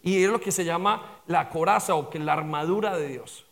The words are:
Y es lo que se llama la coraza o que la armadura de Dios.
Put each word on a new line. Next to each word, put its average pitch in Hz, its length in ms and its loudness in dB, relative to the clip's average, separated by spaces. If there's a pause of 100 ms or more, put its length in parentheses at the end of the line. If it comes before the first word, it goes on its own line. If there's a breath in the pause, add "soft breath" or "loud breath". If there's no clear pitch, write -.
Y 185 220 2
es 196 60 4
lo 226 100 2
que 196 120 -4
se 185 120 0
llama 180 640 -2
la 165 220 2
coraza 190 460 2
o 151 140 -2
que 160 100 -8
la 151 140 0
armadura 160 640 0
de 151 140 -2
Dios. - 420 -14